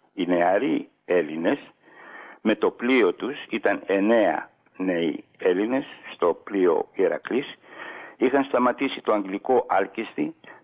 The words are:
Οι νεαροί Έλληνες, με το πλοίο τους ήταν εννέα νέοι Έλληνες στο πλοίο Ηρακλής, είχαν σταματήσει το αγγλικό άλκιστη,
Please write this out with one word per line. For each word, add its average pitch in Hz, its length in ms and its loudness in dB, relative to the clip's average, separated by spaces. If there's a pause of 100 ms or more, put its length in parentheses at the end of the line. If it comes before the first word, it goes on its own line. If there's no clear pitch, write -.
(140)
Οι 92 120 -4
νεαροί 92 640 0 (160)
Έλληνες, 82 520 0 (840)
με 110 140 2
το 92 160 0
πλοίο 120 420 2
τους 131 360 -8
ήταν 101 360 -2
εννέα 98 640 2 (280)
νέοι 85 460 -2 (140)
Έλληνες 110 480 0 (280)
στο - 300 -2
πλοίο 92 500 0
Ηρακλής, 95 600 -2 (640)
είχαν 131 260 2
σταματήσει 127 580 0
το 107 120 0
αγγλικό 101 560 0
άλκιστη, 113 680 -2 (280)